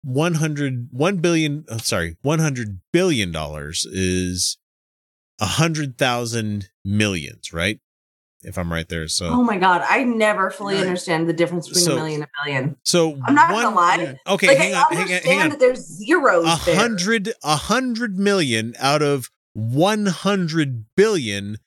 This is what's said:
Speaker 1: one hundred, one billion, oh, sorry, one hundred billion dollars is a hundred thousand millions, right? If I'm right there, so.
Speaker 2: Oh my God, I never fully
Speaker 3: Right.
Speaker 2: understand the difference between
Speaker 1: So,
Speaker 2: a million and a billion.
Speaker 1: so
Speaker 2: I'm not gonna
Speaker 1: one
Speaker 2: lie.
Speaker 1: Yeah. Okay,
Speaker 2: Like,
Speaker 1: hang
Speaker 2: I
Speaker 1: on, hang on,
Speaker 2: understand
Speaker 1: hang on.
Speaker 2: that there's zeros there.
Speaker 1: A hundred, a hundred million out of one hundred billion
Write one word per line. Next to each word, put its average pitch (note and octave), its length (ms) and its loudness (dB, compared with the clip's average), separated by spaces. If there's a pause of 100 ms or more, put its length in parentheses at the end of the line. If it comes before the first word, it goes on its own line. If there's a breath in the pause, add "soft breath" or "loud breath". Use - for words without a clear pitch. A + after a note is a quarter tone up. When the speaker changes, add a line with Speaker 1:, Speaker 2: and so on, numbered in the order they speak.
Speaker 1:
one D3 320 0
hundred, C#3+ 580 -2
one D#3+ 260 0
billion, D#3+ 500 0
oh, A2+ 100 -8
sorry, E2+ 440 -4
one D#3 180 0
hundred B2 400 -4 (120)
billion D3 400 2
dollars D2+ 580 -6
is F#2 680 -2 (800)
a G#2+ 60 0
hundred D3+ 520 -2
thousand A#2 720 -2 (160)
millions, G2+ 680 -2
right? F#2 280 -2 (640)
If - 160 -12
I'm E2+ 140 -4
right E2 160 -4
there, E2 200 -8
so. - 200 -4
Speaker 2:
Oh B3 140 2
my A3+ 160 0
God, F3+ 300 4
I A3+ 160 2
never G#3+ 460 0
fully G3+ 240 -6
Speaker 3:
Right. F#3+ 120 0
Speaker 2:
understand F3 420 -2
the E3+ 40 0
difference E3 360 -2
between F3 160 0
Speaker 1:
So, D#3+ 80 2
Speaker 2:
a C3+ 40 0
million D#3 260 -4
and - 20 -6
a - 200 -10
billion. C#3 400 -4
Speaker 1:
so D#3+ 400 2
Speaker 2:
I'm C4+ 100 2
not D4+ 160 6
gonna A3+ 160 0
Speaker 1:
one A3 80 -2
Speaker 2:
lie. F3+ 220 4
Speaker 1:
Yeah. D3 180 -4 (200)
Okay, F#3+ 140 2
Speaker 2:
Like, F#3 100 8
Speaker 1:
hang F#3+ 160 2
Speaker 2:
I F3 60 0
Speaker 1:
on, - 100 6
hang E3+ 80 0
on, F3+ 40 0
Speaker 2:
understand F3+ 300 -2
Speaker 1:
hang - 100 2
on. - 80 2
Speaker 2:
that D4+ 80 -6
there's B3+ 280 4
zeros G3+ 800 2
there. E3+ 100 4
Speaker 1:
A F3 40 4
hundred, A3 540 0 (100)
a D3+ 140 2
hundred A#3 640 -2
million C3+ 600 2
out D3 240 2
of C#3+ 260 0 (260)
one E3 520 0
hundred D#3+ 800 -2 (120)
billion A2 720 0